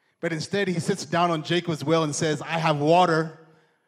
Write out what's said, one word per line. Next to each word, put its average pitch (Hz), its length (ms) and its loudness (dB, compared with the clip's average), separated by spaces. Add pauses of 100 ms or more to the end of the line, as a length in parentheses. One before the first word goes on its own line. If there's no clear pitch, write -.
(200)
But 165 120 -4
instead, 190 340 -4
he 170 140 -2
sits - 240 -2
down 175 260 0
on 156 140 -2
Jacob's 170 400 -2
well 160 180 2
and 147 100 -2
says, 151 300 -2
"I 160 160 -6
have 156 220 0
water 160 580 4 (500)